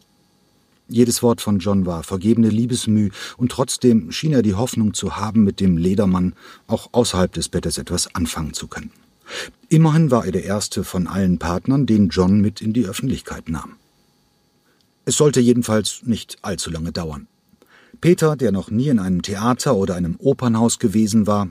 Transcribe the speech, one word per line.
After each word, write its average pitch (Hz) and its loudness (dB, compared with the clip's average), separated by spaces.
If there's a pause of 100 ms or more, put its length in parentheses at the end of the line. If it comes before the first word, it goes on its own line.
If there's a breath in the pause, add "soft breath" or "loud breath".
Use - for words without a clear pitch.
(880)
Jedes 120 2
Wort 117 2
von 104 0
John 98 0
war 82 -6
vergebene 110 2
Liebesmüh, 107 0 (260 loud breath)
und 123 -2
trotzdem 123 2
schien 156 -2
er 127 4
die 104 2
Hoffnung 107 -2
zu - -6
haben, 104 2
mit 98 -2
dem 92 4
Ledermann 92 0 (340 loud breath)
auch - -6
außerhalb 92 2
des 80 -6
Bettes 82 -4
etwas - -6
anfangen 78 -6
zu - -10
können. - -14 (800 loud breath)
Immerhin 160 4
war 113 2
er 92 -4
der 90 -2
erste 98 -4
von 90 -4
allen 92 0
Partnern, 120 0
den 104 4
John 92 4
mit 101 0
in 107 -4
die 117 0
Öffentlichkeit - -6
nahm. - -8 (1300)
Es 123 -2
sollte 139 4
jedenfalls 117 2
nicht - -4
allzu 87 -6
lange 80 -6
dauern. 78 -8 (720 soft breath)
Peter, 160 2
der 120 0
noch 98 -4
nie 120 0
in 127 2
einem 92 0
Theater 113 0
oder 95 0
einem 87 -2
Opernhaus 117 0
gewesen 107 2
war, 101 0